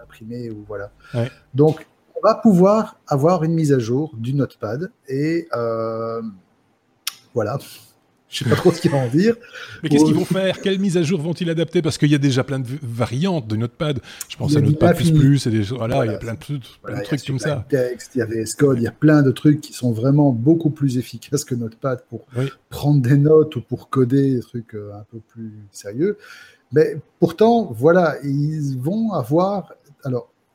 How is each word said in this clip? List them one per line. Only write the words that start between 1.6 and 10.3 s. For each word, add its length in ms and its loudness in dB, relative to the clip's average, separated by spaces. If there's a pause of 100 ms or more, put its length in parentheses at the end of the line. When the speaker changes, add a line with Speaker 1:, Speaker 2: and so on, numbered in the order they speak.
Speaker 1:
on 100 -2
va 80 4
pouvoir 720 4
avoir 380 0
une 100 0
mise 180 2
à 60 4
jour 380 -4
du 180 -6
Notepad, 560 -4 (180)
et, 460 -4
euh, 680 -4 (1120)
voilà. 240 -4 (680)
Je 160 -8
sais 40 -2
pas 60 2
trop 160 2
ce 100 0
qu'ils 120 0
vont 60 2
en 100 -2
dire. 260 2 (240)
Speaker 2:
<laughs> 240 -18
Mais 60 -4
qu'est-ce 160 4
qu'ils 100 4
Speaker 1:
Ou 60 2
Speaker 2:
vont 40 0
faire ? 360 -2